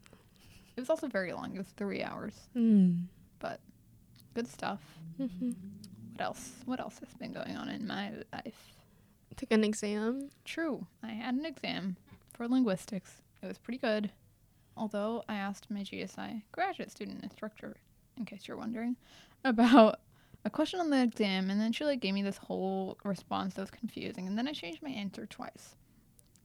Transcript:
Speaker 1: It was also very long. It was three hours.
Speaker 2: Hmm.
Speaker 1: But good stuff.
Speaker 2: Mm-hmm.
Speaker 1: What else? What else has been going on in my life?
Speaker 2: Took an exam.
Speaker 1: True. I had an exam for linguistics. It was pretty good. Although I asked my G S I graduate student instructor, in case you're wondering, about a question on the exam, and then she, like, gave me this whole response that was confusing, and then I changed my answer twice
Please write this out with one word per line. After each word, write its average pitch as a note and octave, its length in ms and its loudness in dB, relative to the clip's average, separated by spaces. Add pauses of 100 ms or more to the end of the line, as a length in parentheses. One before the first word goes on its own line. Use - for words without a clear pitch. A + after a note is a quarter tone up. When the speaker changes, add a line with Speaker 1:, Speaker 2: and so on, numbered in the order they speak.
(760)
Speaker 1:
It A#3+ 40 -10
was B3+ 100 -4
also D#4+ 160 0
very F#3+ 260 -2
long. - 220 -8
It F#3+ 40 -8
was F#3+ 200 -10
three G3 240 -2
hours. - 320 -8 (180)
Speaker 2:
Hmm. F#3+ 520 8 (340)
Speaker 1:
But - 220 -8 (760)
good A#3 120 -4
stuff. - 360 -6 (360)
Speaker 2:
Mm-hmm. B3 340 -4 (600)
Speaker 1:
What - 100 -6
else? - 300 -6 (140)
What B3+ 140 -4
else - 180 -10
has - 160 -16
been - 180 -10
going - 240 -6
on - 140 -8
in - 160 -6
my G3+ 260 -4 (180)
life? - 440 -14 (640)
Speaker 2:
Took - 160 -6
an A3 120 6
exam. G#3+ 640 -2 (160)
Speaker 1:
True. C#4+ 420 -4 (160)
I A3 100 -8
had A#3+ 220 -4
an D4 120 -2
exam F#3 500 -6 (380)
for A#3+ 120 -8
linguistics. A3+ 760 0 (200)
It G3 40 -10
was F#3 100 -8
pretty B3 220 -10
good. G#3+ 320 0 (640)
Although G#3+ 540 -4
I G#3+ 60 -4
asked G3+ 340 -6
my G3+ 120 -6
G F#3+ 200 -8
S F#3 160 -10
I G#3 240 -8 (100)
graduate - 380 -4
student G3 340 -12
instructor, G#3+ 520 -12 (420)
in A3 80 -6
case - 200 -16
you're - 120 -8
wondering, A#3 380 -4 (480)
about A#3 560 10 (440)
a G#3+ 60 -2
question D#4 280 0
on E4 120 2
the C4+ 120 6
exam, G3 460 2
and G3 100 2
then A3 140 2
she, G#3 140 -4
like, C#4 140 2
gave F#3+ 120 2
me G3 100 2
this G3 140 -2
whole F#3+ 640 -2
response F#3+ 520 -4
that G3 80 -6
was F#3+ 80 -8
confusing, - 580 -8
and G3+ 80 -2
then A#3+ 100 -2
I D4+ 60 -4
changed E4 300 -10
my D4+ 80 -8
answer G3+ 340 -8
twice - 500 -14 (720)